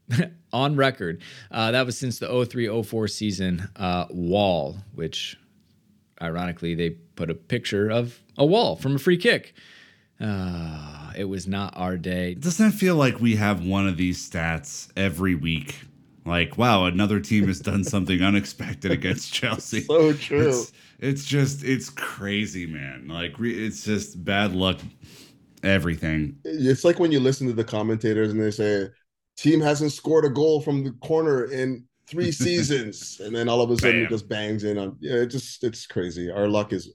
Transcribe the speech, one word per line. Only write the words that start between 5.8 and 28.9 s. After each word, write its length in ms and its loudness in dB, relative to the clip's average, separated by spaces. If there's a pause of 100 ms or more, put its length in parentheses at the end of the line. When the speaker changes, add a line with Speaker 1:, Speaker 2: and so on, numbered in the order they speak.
Speaker 1:
ironically 540 -4
they 160 0
put 400 -8
a 40 -4
picture 560 -2
of 280 -2 (180)
a 80 4
wall 300 4
from 220 0
a 20 -2
free 180 4
kick. 380 0 (680)
Uh, 960 -6
it 100 -4
was 200 -6
not 300 -2
our 200 -2
day. 380 -2
Speaker 2:
Doesn't 320 2
it 60 6
feel 240 2
like 240 4
we 160 4
have 280 2
one 220 2
of 100 0
these 320 -2
stats 680 -6
every 400 0
week? 420 -4 (480)
Like, 320 0
wow, 280 6
another 340 2
team 260 2
has 140 0
done 240 0
something 360 0
unexpected 680 0
against 420 -2
<laughs> 0 -
Chelsea. 500 -4
Speaker 3:
So 300 4
true. 360 0
Speaker 2:
It's, 240 0 (260)
it's 260 -4
just, 380 2
it's 280 -2
crazy, 760 -6
man. 400 -12
Like, 320 -8
re-, 260 -2
it's 200 -8
just 400 -4
bad 320 0
luck, 240 0 (840)
everything. 840 0
Speaker 3:
It's 400 2
like 140 6
when 140 4
you 80 4
listen 260 2
to 60 0
the 120 0
commentators 680 0
and 80 0
they 100 2
say, 380 0 (480)